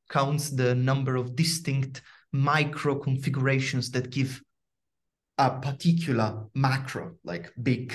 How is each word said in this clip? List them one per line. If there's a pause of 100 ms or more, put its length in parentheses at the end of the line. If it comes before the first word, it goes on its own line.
counts
the
number
of
distinct (320)
micro
configurations
that
give (960)
a
particular
macro,
like (100)
big,